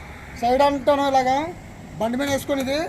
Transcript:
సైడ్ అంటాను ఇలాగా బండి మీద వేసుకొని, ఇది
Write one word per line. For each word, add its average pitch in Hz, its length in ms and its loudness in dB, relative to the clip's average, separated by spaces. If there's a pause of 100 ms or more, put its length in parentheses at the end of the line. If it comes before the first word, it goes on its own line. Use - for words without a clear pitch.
(400)
సైడ్ 247 220 4
అంటాను 285 460 4
ఇలాగా 269 380 2 (540)
బండి 240 180 -2
మీద 285 120 -2
వేసుకొని, 277 300 -2
ఇది 269 180 -2 (100)